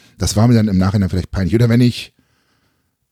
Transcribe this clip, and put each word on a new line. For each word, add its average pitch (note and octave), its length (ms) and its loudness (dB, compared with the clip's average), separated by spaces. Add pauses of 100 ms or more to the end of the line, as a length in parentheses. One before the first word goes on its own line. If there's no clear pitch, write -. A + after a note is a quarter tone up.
(160)
Das F#2 180 -6
war A2 140 2
mir B2 60 4
dann A2 140 2
im F#2 100 0
Nachhinein F#2+ 320 0
vielleicht F#2 200 -6
peinlich. F#2 240 -4
Oder A#2 140 2
wenn A#2 140 2
ich, - 320 -2 (960)